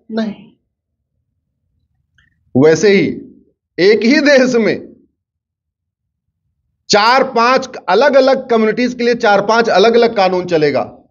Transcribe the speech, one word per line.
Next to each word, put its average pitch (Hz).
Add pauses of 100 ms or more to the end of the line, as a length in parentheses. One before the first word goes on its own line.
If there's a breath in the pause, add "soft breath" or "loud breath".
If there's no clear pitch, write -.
(120)
नहीं। 220 (2000)
वैसे 160
ही 196 (760)
एक 208
ही 285
देश 262
में 196 (1900)
चार 233
पांच 254 (200)
अलग-अलग 262
communities 226
के 240
लिए 240
चार 202
पांच 220
अलग-अलग 226
कानून 185
चलेगा, 143 (180)